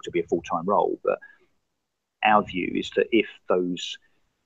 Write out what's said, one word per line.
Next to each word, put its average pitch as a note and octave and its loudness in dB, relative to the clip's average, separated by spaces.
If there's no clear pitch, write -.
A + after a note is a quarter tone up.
to F2 -12
be F2 -2
a - -4
full-time E2+ -4
role, F#2+ 0
but - -2
our G#2+ 6
view F2+ -4
is - -4
that G2 4
if G#2+ 4
those, F2+ -2